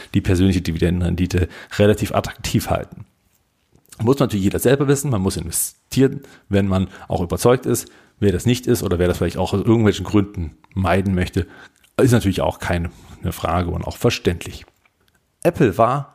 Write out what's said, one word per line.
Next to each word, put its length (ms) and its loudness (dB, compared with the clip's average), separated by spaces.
die 60 2
persönliche 400 2
Dividendenrendite 880 0
relativ 380 2
attraktiv 560 -2
halten. 340 -6
Muss 200 2
natürlich 240 0
jeder 160 0
selber 260 2
wissen, 240 0
man 120 -2
muss 140 0
investieren, 840 -2
wenn 200 2
man 180 0
auch 120 -2
überzeugt 460 2
ist. 240 -4
Wer 100 2
das 160 0
nicht 220 0
ist 160 2
oder 160 0
wer 80 2
das 100 0
vielleicht 200 -2
auch 140 -2
aus 120 0
irgendwelchen 400 2
Gründen 480 -2
meiden 440 0
möchte, 320 -2
ist 120 6
natürlich 300 2
auch 180 -4
keine 300 -4
Frage 400 -4
und 120 -6
auch 140 -10
verständlich. 680 -2
Apple 360 2
war 360 0